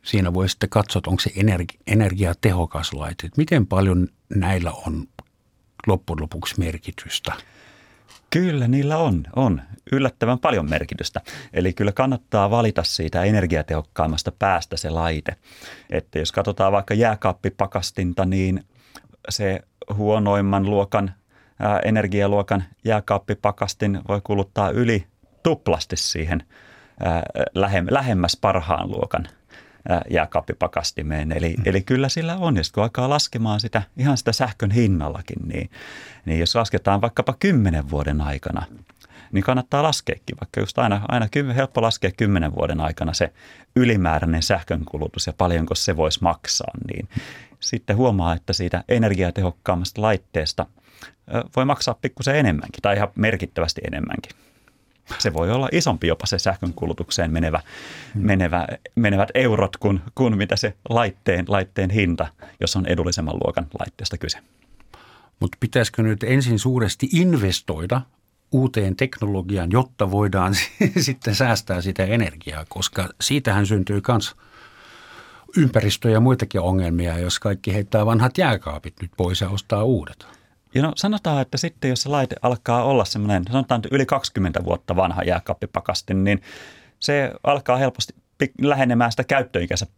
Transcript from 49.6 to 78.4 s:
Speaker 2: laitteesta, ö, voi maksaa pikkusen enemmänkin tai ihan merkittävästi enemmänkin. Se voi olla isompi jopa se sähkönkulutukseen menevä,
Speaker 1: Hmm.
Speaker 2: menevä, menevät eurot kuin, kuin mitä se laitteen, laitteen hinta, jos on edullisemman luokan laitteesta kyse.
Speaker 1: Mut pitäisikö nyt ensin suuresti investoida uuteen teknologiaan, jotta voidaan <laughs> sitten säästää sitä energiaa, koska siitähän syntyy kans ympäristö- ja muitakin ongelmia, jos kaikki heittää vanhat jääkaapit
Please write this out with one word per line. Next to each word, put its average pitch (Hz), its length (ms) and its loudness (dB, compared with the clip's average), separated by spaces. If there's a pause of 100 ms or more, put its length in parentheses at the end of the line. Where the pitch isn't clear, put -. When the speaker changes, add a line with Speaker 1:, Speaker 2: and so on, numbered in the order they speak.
Speaker 2:
laitteesta, 90 640 -2 (680)
ö, 117 100 -2 (120)
voi 131 80 2
maksaa 135 380 0
pikkusen 135 340 -2
enemmänkin 98 460 0
tai 101 140 2
ihan 101 180 0
merkittävästi 98 720 -2
enemmänkin. - 460 -8 (840)
Se 101 140 -2
voi 82 180 0
olla 127 220 0
isompi 156 340 0
jopa 80 200 0
se 98 120 -2
sähkönkulutukseen 87 920 -2
menevä, 78 280 0 (540)
Speaker 1:
Hmm. 104 120 0
Speaker 2:
menevä, 87 400 2 (280)
menevät 101 400 2
eurot 110 420 2
kuin, 98 240 0 (140)
kuin 120 220 2
mitä 98 200 0
se 104 200 -4 (120)
laitteen, 101 600 0
laitteen 95 420 0
hinta, 95 360 2 (340)
jos - 160 -2
on 92 100 0
edullisemman 85 480 -2 (100)
luokan - 220 -2 (120)
laitteesta - 400 -8
kyse. - 200 -6 (1040)
Speaker 1:
Mut 92 100 -2 (100)
pitäisikö 117 420 0
nyt 110 200 0
ensin 123 360 2
suuresti 127 540 0
investoida 117 880 2 (520)
uuteen 120 440 2
teknologiaan, 98 760 -2
jotta 107 380 0
voidaan 98 440 2 (260)
<laughs> 185 260 2
sitten 127 280 -2
säästää 104 460 0
sitä 95 240 -2
energiaa, 80 640 -2
koska 92 400 -4 (120)
siitähän 107 460 0
syntyy 101 340 0
kans 117 360 0 (1200)
ympäristö- 117 540 2
ja 110 100 6
muitakin 120 400 2
ongelmia, 87 580 0
jos 87 200 -2
kaikki 98 360 -2
heittää 107 320 2
vanhat 117 320 2
jääkaapit 90 640 -2